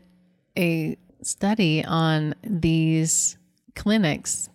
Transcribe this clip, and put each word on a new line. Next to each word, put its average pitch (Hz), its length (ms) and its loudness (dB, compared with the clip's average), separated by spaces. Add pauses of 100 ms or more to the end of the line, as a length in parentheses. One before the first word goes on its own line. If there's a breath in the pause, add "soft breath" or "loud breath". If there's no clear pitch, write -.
(560)
a 165 400 0 (260)
study 196 640 0
on 156 580 0
these 160 960 0 (380)
clinics - 800 -2